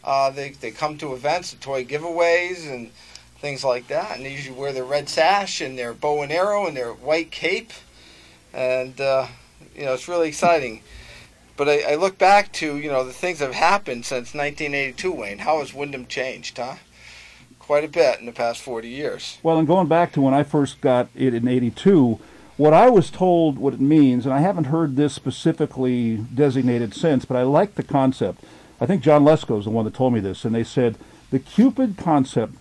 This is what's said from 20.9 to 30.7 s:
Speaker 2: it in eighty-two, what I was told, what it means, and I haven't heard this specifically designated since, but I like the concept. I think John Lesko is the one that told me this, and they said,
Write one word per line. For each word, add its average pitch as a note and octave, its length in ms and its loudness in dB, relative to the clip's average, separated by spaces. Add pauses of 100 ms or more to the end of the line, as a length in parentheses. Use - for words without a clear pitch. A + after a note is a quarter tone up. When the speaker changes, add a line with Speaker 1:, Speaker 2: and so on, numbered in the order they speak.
Speaker 2:
it C3 200 0
in A#2 120 -2
eighty-two, B2+ 720 4 (380)
what D3+ 160 6
I G3 160 8
was A3 220 4
told, E3+ 480 2
what C#3 160 0
it A#2+ 60 -10
means, C3+ 440 6
and C3+ 80 0
I C3+ 80 2
haven't F3 240 0
heard D3 320 0
this C#3+ 160 2
specifically B2+ 1040 -2
designated A#2+ 800 0
since, E3 320 0
but B2+ 100 -2
I B2 60 2
like D3+ 320 2
the - 80 -6
concept. C3 600 0 (380)
I B2 60 0
think D#3+ 160 0
John D3 200 6
Lesko C#3+ 360 4
is G#2 80 -6
the A2 40 -4
one A2+ 140 0
that G#2 80 -6
told B2+ 220 2
me A2+ 60 0
this, F#2+ 260 -6
and A2 80 -2
they A#2 100 -2
said, A#2 320 0 (340)